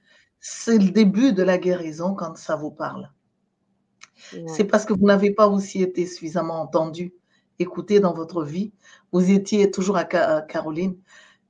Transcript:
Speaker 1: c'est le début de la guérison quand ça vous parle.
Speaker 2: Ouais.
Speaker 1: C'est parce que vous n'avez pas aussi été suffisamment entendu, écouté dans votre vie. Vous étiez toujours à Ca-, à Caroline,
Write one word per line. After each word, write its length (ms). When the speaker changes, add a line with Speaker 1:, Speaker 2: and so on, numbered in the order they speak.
Speaker 1:
c'est 360
le 140
début 400
de 120
la 140
guérison 560
quand 240
ça 200
vous 140
parle. 380
Speaker 2:
Ouais. 140
Speaker 1:
C'est 180
parce 200
que 80
vous 120
n'avez 260
pas 160
aussi 340
été 240
suffisamment 540
entendu, 540
écouté 420
dans 120
votre 300
vie. 300
Vous 180
étiez 400
toujours 240
à 140
Ca-, 280
à 40
Caroline, 560